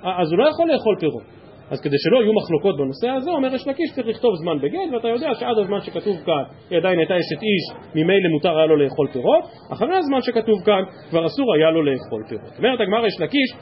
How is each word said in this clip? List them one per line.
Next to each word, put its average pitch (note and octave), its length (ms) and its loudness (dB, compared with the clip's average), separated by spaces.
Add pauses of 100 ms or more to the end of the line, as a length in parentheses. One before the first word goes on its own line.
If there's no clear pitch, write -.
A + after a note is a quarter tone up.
אז F3+ 300 -2
הוא F3 60 2
לא C4+ 100 4
יכול D#4 240 2
לאכול G#3+ 280 0
פירות. C#3 380 -4 (340)
אז C#3 100 -6
כדי C#3 240 0
שלא G3 180 4
יהיו G#3+ 180 2
מחלוקות D#3+ 400 0
בנושא C3+ 280 -4
הזה, C4 220 -4
אומר C#4 180 -2
ריש C4 200 -6
לקיש, C#4+ 260 -4
צריך A#3+ 120 -4
לכתוב A3 260 0 (100)
זמן E3 200 -2
בגט, F4 300 -4
ואתה A#3 160 -4
יודע B3+ 300 -2
שעד A#3+ 200 -2
הזמן G3 220 -2
שכתוב F#3 360 -6 (100)
כאן, D3+ 180 0 (260)
היא F3 80 2
עדיין F3+ 200 2
הייתה E3 180 2
אשת D#3+ 320 -2
איש, F#3+ 160 2 (300)
ממילא F3+ 400 4
מותר D#3 240 0
היה D#3+ 80 6
לו D#3 100 6
לאכול C#3 360 0
פירות, G#3+ 320 2 (280)
אחרי D#4+ 240 -2
הזמן C#4 240 0
שכתוב A3 440 0
כאן, G3+ 180 4 (280)
כבר E3 160 0
אסור A3+ 280 0
היה D#3 160 6
לו E3 120 2
לאכול B2 460 -2
פירות. - 300 -12
אומרת A#3 220 0
הגמרא, G#3 200 0
ריש G#3 200 -2
לקיש B3+ 300 0 (120)